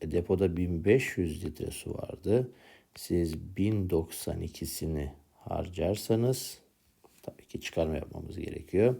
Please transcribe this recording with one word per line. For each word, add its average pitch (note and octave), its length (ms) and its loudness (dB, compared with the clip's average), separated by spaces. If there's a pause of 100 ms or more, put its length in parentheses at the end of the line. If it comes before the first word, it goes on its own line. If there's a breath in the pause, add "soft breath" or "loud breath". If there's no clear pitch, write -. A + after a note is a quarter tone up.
E, D#2 100 -6
depoda F2 460 2
bin F2 280 0
beş C3 320 6
yüz E2 280 0
litre - 260 -6
su - 220 -10
vardı. B2 580 0 (440 loud breath)
Siz E2 640 -2
bin G2+ 320 2
doksan E2 520 -2
ikisini D#2 680 -4 (240)
harcarsanız G#2 1200 0 (640)
tabii - 260 -18
ki - 140 -10
çıkarma D#2+ 340 0
yapmamız D#2+ 440 -8
gerekiyor. F#2+ 600 2